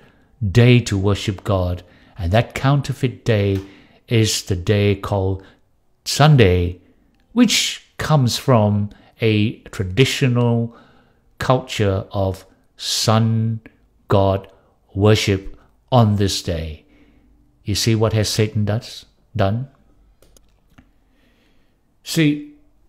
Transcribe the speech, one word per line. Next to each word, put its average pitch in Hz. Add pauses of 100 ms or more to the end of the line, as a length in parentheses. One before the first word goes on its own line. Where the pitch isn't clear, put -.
(520)
day 120
to -
worship 98
God, 90 (380)
and 85
that 117
counterfeit 135
day 101 (480)
is 110
the 98
day 101
called 98 (640)
Sunday, 92 (520)
which - (140)
comes 131
from 104 (300)
a 110 (140)
traditional 117 (640)
culture 107
of 95 (320)
sun 113 (460)
god 98 (420)
worship 101 (340)
on 107
this 98
day. 80 (760)
You 104
see 110
what 110
has 107
Satan 107
does, - (280)
done? 104 (2250)
See, 147 (360)